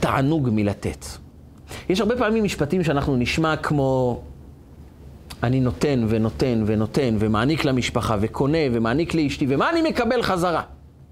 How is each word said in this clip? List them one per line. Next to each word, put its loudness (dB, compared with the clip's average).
תענוג 2
מלתת? -2
יש 2
הרבה 2
פעמים 2
משפטים 0
שאנחנו 2
נשמע 2
כמו, 0
"אני 0
נותן 0
ונותן 0
ונותן 0
ומעניק 2
למשפחה 0
וקונה 0
ומעניק 0
לאשתי, 0
ומה 2
אני 2
מקבל 0
חזרה? 0